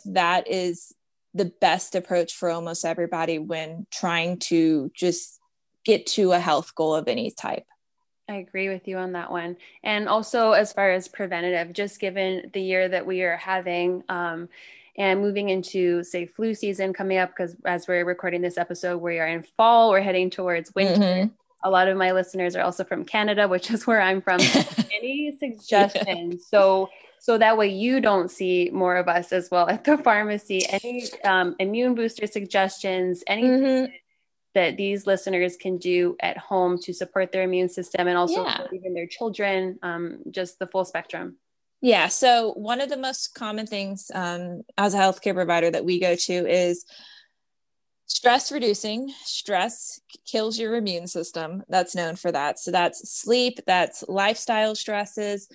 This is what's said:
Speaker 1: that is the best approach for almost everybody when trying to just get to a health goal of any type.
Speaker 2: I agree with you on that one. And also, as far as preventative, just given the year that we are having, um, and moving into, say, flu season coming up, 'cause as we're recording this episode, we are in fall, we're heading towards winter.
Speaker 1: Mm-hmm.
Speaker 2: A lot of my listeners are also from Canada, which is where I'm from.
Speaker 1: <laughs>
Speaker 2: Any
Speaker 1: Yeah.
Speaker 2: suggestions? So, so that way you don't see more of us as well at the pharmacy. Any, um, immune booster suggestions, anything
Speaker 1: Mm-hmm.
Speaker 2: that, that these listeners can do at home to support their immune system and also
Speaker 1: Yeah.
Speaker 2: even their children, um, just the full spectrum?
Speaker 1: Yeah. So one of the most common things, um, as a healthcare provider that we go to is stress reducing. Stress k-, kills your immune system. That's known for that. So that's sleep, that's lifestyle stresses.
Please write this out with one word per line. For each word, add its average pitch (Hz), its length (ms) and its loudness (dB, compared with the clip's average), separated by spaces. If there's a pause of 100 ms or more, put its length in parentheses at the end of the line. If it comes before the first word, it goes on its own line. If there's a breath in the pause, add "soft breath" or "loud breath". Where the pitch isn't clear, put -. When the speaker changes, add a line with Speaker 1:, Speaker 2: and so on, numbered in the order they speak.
Speaker 1:
that 180 420 2
is 180 460 -4 (400)
the 180 260 0
best 190 360 2
approach 180 380 0
for 180 160 -2
almost 170 360 -4
everybody 165 540 -2
when 160 520 -8
trying 170 480 -2
to 160 560 2
just - 440 -4 (440)
get 214 240 2
to 185 260 2
a 175 60 4
health 165 360 0
goal 156 200 2
of 156 120 -2
any - 240 -2
type. - 340 -8 (600)
Speaker 2:
I 202 100 -10
agree 190 320 -6
with 185 180 -8
you 190 100 -6
on 185 140 -6
that 175 200 -8
one. 175 240 -6 (280 loud breath)
And 214 260 -2
also, 220 440 4
as 208 200 4
far 196 160 2
as 185 180 0
preventative, 175 640 -4
just 202 260 -6
given 190 540 -4
the 196 80 -4
year 185 280 0
that 180 160 -2
we 185 160 -2
are 175 160 0
having, 180 720 -2
um, 175 400 -6 (480 loud breath)
and 196 240 2
moving 202 280 0
into, 180 540 0
say, 175 220 -6
flu 220 300 -4
season 196 360 -4
coming 190 260 -2
up, 185 180 0
'cause 175 200 -6 (100)
as 175 220 -2
we're 175 160 0
recording 175 380 -4
this 175 160 -2
episode, 175 400 -4
we 170 220 -4
are 160 80 0
in 165 160 -4 (140)
fall, 226 340 8
we're 190 100 6
heading 185 300 0
towards 175 420 -4
winter. 196 320 4
Speaker 1:
Mm-hmm. 185 300 2 (300)
Speaker 2:
A 190 40 2
lot 185 180 6
of 190 100 2
my 185 160 2
listeners 185 420 -2
are 180 80 0
also 180 200 -2
from 180 220 -6
Canada, 208 420 2
which 185 220 -2
is 220 160 -2
where 226 160 4
I'm 190 200 2
from. 185 180 0
Speaker 1:
<laughs> - 520 2
Speaker 2:
Any 262 380 -4
Speaker 1:
Yeah. 294 80 -10
Speaker 2:
suggestions? 202 1080 0
So, 190 420 6 (300 loud breath)
so 226 180 2
that 220 200 6
way 208 100 4
you 226 320 0
don't 196 320 2
see 180 400 0
more 180 240 2
of 180 120 2
us 175 260 0
as 180 180 -2
well 175 180 4
at 214 140 -2
the 294 160 6
pharmacy. 208 680 2
Any, 240 360 -4 (220)
um, 185 340 4
immune 226 340 0
booster 226 320 -2
suggestions, 190 1000 -2
anything 226 240 2
Speaker 1:
Mm-hmm. 262 320 2
Speaker 2:
that, 254 80 -6 (640)
that 175 240 2
these 196 280 -4
listeners 185 520 0
can 185 200 -4
do 175 440 0
at - 160 -4
home 180 460 0
to 185 100 -10
support 185 400 -4
their 190 100 0
immune 185 240 0
system 180 400 -4
and 180 100 2
also 175 280 0
Speaker 1:
Yeah. - 260 -2
Speaker 2:
even 185 220 -8
their 175 140 -6
children, 196 760 -4
um, 170 360 -6 (120)
just 180 280 -8
the 185 80 -6
full 185 180 -2
spectrum? 180 500 -10 (460)
Speaker 1:
Yeah. 202 260 6
So 233 460 4
one 226 260 -4
of 277 100 -2
the 294 80 -4
most 262 360 -6
common 214 340 -6
things, 196 480 -8
um, 175 460 -6 (160)
as 196 160 2
a 202 40 0
healthcare 190 360 4
provider 170 380 2
that 160 120 -2
we 175 160 0
go 180 160 2
to 175 180 -2 (160)
is 175 360 2 (1200 loud breath)
stress 247 440 2
reducing. 233 600 -4 (100)
Stress - 760 -4 (100)
k-, - 160 -20
kills 220 320 -2
your 226 180 -2
immune 185 320 -4
system. 175 600 -8
That's 180 260 0
known 170 220 -4
for 180 160 -4
that. 143 260 -2
So - 140 -8
that's 175 400 0
sleep, 247 560 0
that's 180 400 0
lifestyle 214 640 0
stresses. 208 800 -6